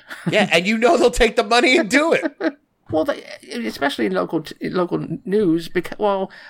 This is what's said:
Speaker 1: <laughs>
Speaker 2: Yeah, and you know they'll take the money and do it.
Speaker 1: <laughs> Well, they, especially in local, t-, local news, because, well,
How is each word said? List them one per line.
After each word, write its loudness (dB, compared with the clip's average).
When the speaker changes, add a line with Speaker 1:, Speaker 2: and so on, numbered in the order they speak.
Speaker 1:
<laughs> -8
Speaker 2:
Yeah, 2
and 2
you 0
know 4
they'll 4
take 2
the 2
money 4
and -2
do 2
it. 0
Speaker 1:
<laughs> -2
Well, 0
they, -6
especially -4
in -2
local, -2
t-, -10
local -2
news, 0
because, -6
well, -2